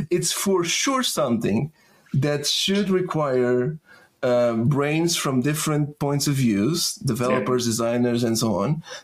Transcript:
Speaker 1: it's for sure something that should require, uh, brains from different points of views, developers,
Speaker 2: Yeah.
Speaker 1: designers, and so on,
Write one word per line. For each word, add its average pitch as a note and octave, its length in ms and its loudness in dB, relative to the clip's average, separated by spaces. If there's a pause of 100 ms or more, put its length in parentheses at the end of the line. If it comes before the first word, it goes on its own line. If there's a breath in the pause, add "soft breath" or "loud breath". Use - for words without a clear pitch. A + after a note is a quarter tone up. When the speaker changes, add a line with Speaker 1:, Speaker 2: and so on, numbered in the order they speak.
Speaker 1:
it's - 220 0
for F#3 320 0
sure B3+ 400 -2
something B2 680 -2 (420 soft breath)
that D3 340 0
should G3 420 0
require, C3+ 880 0 (440 loud breath)
uh, B2 320 2
brains D3 640 0
from C3 260 0
different D3 560 0
points C#3+ 300 0
of C#3+ 80 0
views, B2 600 0
developers, B2+ 680 0
Speaker 2:
Yeah. A#2 60 0
Speaker 1:
designers, A#2+ 520 0
and A2+ 140 0
so A2 160 0
on, B2+ 300 0 (200 loud breath)